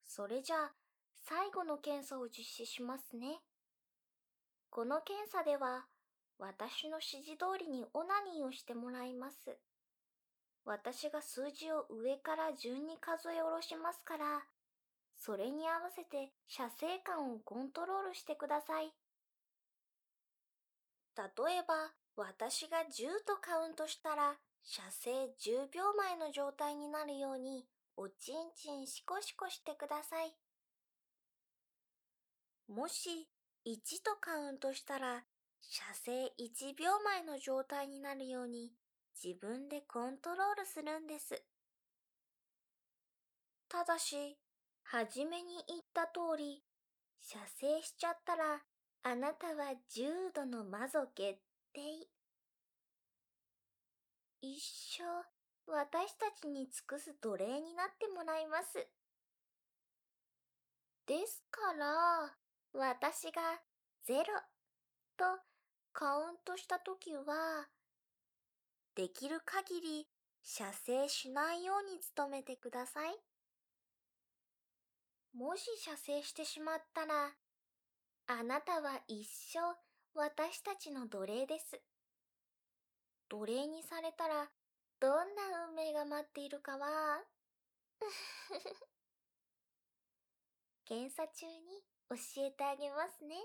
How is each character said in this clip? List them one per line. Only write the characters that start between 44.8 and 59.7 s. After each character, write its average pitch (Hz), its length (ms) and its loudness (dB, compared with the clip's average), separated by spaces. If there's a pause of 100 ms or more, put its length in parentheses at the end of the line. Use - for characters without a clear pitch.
初 233 420 2
め 339 180 -2
に 349 240 -10
言 339 120 -4
っ - 20 -8 (140)
た 330 120 6
通 330 300 2
り、 294 260 -4 (600)
射 - 240 -10
精 302 360 2
し - 140 -8
ち - 80 -2
ゃ 339 60 4
っ 330 160 0
た 349 100 4
ら、 302 260 4 (420)
あ 247 100 4
な 269 180 2
た 320 220 -2
は 285 200 0 (140)
重 330 460 0
度 285 100 0
の 240 200 -4
魔 202 220 -2
女 269 280 2
決 196 260 0 (320)
定。 302 380 -8 (2250)
一 269 180 -8 (380)
生、 349 260 -2 (440)
私 311 480 4
た 427 140 4
ち 415 160 -8
に 277 240 -2
尽 - 160 -6
く 285 140 -2
す 285 200 -10
奴 214 160 0
隷 226 240 2
に 330 140 -6
な 349 120 2
っ - 20 0 (100)
て 453 80 0
も 370 160 -2
ら 320 160 2
い 320 80 0
ま 311 160 4
す。 - 260 -4 (2250)